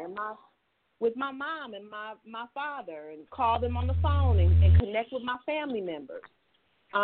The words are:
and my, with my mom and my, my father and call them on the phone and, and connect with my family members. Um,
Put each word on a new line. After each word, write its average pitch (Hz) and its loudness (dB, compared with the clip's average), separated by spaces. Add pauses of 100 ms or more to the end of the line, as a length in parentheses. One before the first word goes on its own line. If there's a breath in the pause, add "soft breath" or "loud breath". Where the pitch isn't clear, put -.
and 170 -10
my, 214 -8 (680)
with 233 -2
my 269 -6
mom 277 -10
and 208 -16
my, 214 -14 (100)
my 226 -14
father 208 -12
and 151 -20
call 233 0
them 240 -4
on - -2
the 262 0
phone - 4
and, - 8
and - 10
connect 233 0
with 247 -8
my 254 -4
family 294 -4
members. 147 -10 (680)
Um, 202 0